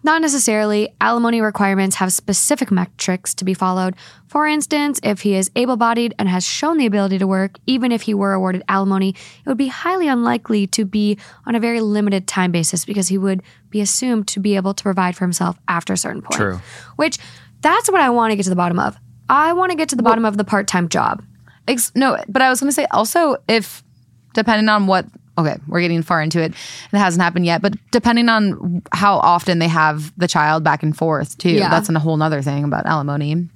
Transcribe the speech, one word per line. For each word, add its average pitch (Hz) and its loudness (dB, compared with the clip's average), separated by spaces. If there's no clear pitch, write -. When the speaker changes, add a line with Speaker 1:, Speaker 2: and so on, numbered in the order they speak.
Speaker 1:
Not 311 2
necessarily. 214 0
Alimony 233 2
requirements 196 0
have 185 -2
specific - -2
metrics 180 -2
to - -8
be 190 0
followed. 185 -2
For 302 0
instance, 294 0
if 208 -2
he 208 0
is 190 -2
able-bodied 233 0
and 202 0
has 180 0
shown - -2
the 277 2
ability 196 0
to 190 0
work, 190 -2
even 254 0
if 226 -2
he 220 -2
were 196 0
awarded 185 -2
alimony, 190 0
it - -12
would 254 0
be 269 0
highly 349 -2
unlikely 233 0
to 220 -2
be 208 0
on 240 0
a 233 2
very 233 0
limited 208 0
time 180 0
basis 170 -2
because 196 -2
he 185 0
would 190 0
be 208 -2
assumed 220 0
to - -6
be 202 2
able 196 0
to - -12
provide 185 0
for 190 -4
himself 180 -2
after 175 -2
a 185 -2
certain - -6
point. - -6
Speaker 2:
True. 95 -2
Speaker 1:
Which, 311 0
that's 339 2
what 381 2
I 262 4
wanna 226 2
get 202 -2
to 180 -2
the 180 0
bottom 175 0
of. - 0
I 302 4
wanna 359 0
get 311 -2
to 277 -2
the 240 0
Speaker 3:
Well 226 4
Speaker 1:
bottom 226 2
of 208 0
the 208 0
part-time 196 0
job. - -2
Speaker 3:
Ex-, 247 -2
no, 262 0
but 262 2
I 262 6
was 254 0
gonna 277 0
say 285 0
also 269 2
if, - -2
depending 214 2
on 208 4
what, 185 2
okay, 160 0
we're 175 0
getting 170 0
far 165 0
into 160 0
it. 160 -2
It 202 2
hasn't 185 2
happened 175 2
yet, 170 2
but 202 0
depending 233 2
on 196 0
how 196 4
often 175 2
they 165 2
have 156 0
the 175 0
child 156 2
back 147 2
and 156 0
forth 156 -2
too, 180 0
Speaker 1:
Yeah. 185 2
Speaker 3:
that's 165 0
a 160 2
whole 160 0
nother 156 0
thing 143 -2
about - -2
alimony. 151 -2